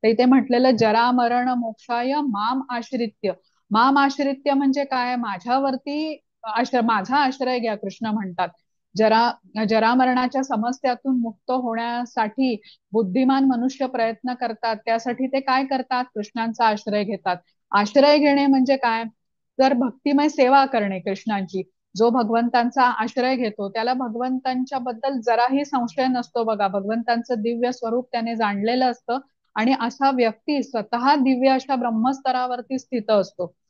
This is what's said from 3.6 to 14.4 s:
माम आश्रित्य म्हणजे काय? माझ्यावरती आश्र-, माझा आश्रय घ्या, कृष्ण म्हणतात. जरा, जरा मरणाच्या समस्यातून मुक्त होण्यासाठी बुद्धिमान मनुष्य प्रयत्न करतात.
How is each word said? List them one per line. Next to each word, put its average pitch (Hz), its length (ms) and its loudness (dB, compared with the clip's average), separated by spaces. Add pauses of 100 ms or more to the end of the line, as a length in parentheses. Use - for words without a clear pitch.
माम 254 260 4
आश्रित्य 277 560 0
म्हणजे 277 300 2
काय? 254 320 -4
माझ्यावरती 262 1040 -4 (220)
आश्र-, 240 400 -2
माझा 226 340 0
आश्रय 262 420 -2
घ्या, 220 160 -4
कृष्ण 208 300 -10
म्हणतात. 190 420 -4 (500)
जरा, 220 340 4 (380)
जरा 220 240 2
मरणाच्या 254 500 2
समस्यातून 254 760 -2
मुक्त 226 320 -6
होण्यासाठी 240 1080 -4 (300)
बुद्धिमान 254 540 2
मनुष्य 254 420 0
प्रयत्न 233 460 -4
करतात. 226 420 -4